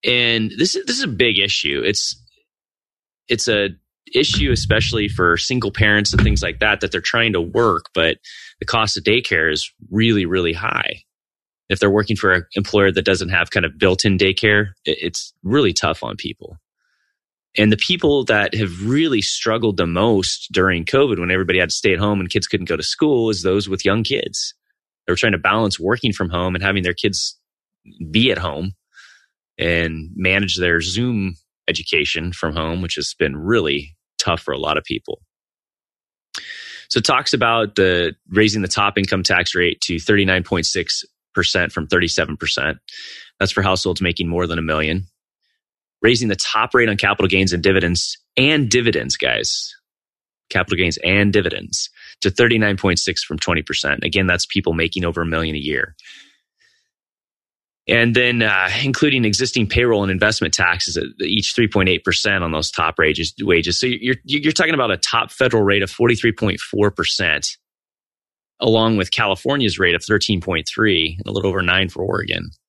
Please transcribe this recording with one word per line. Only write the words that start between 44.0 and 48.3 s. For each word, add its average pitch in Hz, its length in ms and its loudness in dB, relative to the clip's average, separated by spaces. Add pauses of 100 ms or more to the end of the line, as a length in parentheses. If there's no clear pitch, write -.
making 85 260 -2
more 87 180 -2
than 82 120 -4
a 82 40 -4
million. 80 440 -2 (920)
Raising 120 280 2
the 98 80 0
top - 380 -2
rate 120 140 4
on 101 80 0
capital 101 320 0
gains 95 240 2
and 87 100 -2
dividends, 90 540 2 (200)